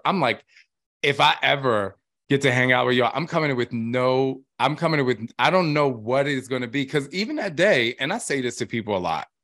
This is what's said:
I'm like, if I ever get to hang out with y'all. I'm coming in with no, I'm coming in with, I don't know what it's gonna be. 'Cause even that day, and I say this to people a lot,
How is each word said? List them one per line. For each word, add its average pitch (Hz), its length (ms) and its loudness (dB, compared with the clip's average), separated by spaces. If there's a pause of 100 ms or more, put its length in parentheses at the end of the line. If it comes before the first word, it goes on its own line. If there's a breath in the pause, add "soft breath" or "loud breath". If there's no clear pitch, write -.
I'm 175 160 0
like, 120 240 0 (580 soft breath)
if 147 200 2
I 147 200 4
ever 127 560 0 (340)
get 139 120 4
to 139 100 4
hang 127 180 2
out 127 160 4
with 127 80 2
y'all. 120 180 2
I'm 135 140 -4
coming 156 240 -2
in 123 60 -2
with 120 160 -4
no, 127 680 0 (160)
I'm 143 200 0
coming 160 240 0
in 127 40 0
with, 123 140 0 (180)
I 131 120 4
don't 170 240 2
know 147 160 2
what 127 380 -2
it's 131 200 -4
gonna 127 220 -4
be. 135 160 -4
'Cause 139 260 -4
even 220 240 -4
that 196 220 -6
day, 143 420 4
and 147 140 -2
I 233 60 -4
say 139 200 -2
this 123 200 -4
to 117 60 -4
people 104 300 -4
a 92 40 0
lot, 82 280 -2 (160)